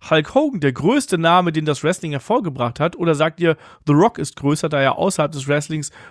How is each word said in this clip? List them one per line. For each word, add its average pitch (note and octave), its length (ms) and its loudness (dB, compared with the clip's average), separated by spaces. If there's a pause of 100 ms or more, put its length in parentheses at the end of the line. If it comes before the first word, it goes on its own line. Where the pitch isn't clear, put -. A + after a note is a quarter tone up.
Hulk D#3 240 0
Hogan C4+ 280 0
der C#3+ 100 2
größte F#3 480 0
Name, E3+ 320 4
den D#3 140 -4
das D3+ 180 -2
Wrestling D#3+ 280 -2
hervorgebracht C#3 680 -4
hat? D#3+ 160 -2
Oder E3+ 180 0
sagt D#3 260 0
ihr, E3 160 2 (300)
The D3 80 4
Rock F#3 240 4
ist D#3 200 -8
größer, D3+ 300 -2
da C#3+ 140 0
er C3+ 160 2
außerhalb D#3+ 340 -2
des C3+ 160 -8
Wrestlings D3 440 -4 (200)